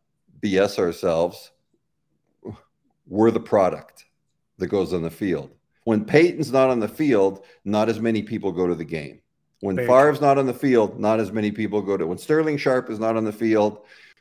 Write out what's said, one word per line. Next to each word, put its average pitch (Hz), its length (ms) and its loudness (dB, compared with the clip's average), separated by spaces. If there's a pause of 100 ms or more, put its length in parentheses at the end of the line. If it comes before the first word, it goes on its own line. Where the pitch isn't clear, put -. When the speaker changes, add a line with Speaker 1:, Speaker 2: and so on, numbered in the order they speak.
(400)
Speaker 1:
B 98 160 -2
S 101 220 2
ourselves, 87 720 -2 (1600)
we're 110 240 2
the 110 100 0
product - 640 -2 (500)
that 92 120 -6
goes 92 260 -2
on 85 80 -2
the 82 80 -6
field. 80 400 -6 (340)
When 107 200 0
Peyton's 156 460 2
not 131 200 4
on 120 100 0
the 104 80 -2
field, 107 560 0 (220)
not 107 240 0
as 110 100 -6
many 110 220 -2
people 104 300 -6
go 90 140 -2
to 87 80 -2
the 82 100 -8
game. 76 360 -12 (400)
When 98 140 -4
Speaker 2:
Very 120 140 -2
Speaker 1:
Favre's 139 300 6
Speaker 2:
true. 143 100 0
Speaker 1:
not 139 100 4
on 135 80 2
the 123 80 -2
field, 120 460 2
not 107 180 0
as 104 140 -4
many 107 180 -2
people 104 320 -4
go 98 140 -2
to, 82 100 -4
when 90 120 -6
Sterling 156 400 0
Sharp 131 320 -2
is 107 100 -8
not 113 160 0
on 113 80 -2
the 107 80 -4
field, 107 480 0 (400)